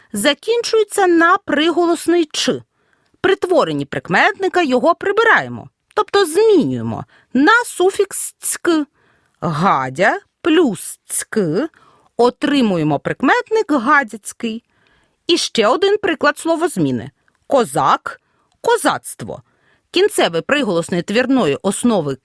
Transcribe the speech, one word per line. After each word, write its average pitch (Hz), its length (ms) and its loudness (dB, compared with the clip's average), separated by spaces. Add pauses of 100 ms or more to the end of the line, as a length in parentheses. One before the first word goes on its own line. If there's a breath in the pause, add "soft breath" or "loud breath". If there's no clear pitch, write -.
(140 soft breath)
закінчується 415 920 0
на 339 300 4
приголосний 330 880 0
«ч». - 380 -4 (580)
При 381 140 2
творенні 180 500 0
прикметника 359 760 0
його 269 340 2
прибираємо, 359 760 0 (240)
тобто - 320 0
змінюємо 254 800 0 (280 soft breath)
на 381 320 4
суфікс - 760 -2
«цьк». - 300 -4 (720)
Гадя 165 800 0 (220)
плюс 311 680 0
«цьк» - 300 -6 (800 soft breath)
отримуємо 226 840 0
прикметник 427 720 -2
гадяцький. 233 920 -2 (640)
І 359 100 4
ще - 300 0
один 392 300 2
приклад 302 400 0
словозміни. 170 760 -2 (360)
Козак, - 720 0 (400)
козацтво. - 800 -4 (500)
Кінцевий 233 500 0
приголосний 190 600 -2
твірної 226 600 0
основи 190 640 0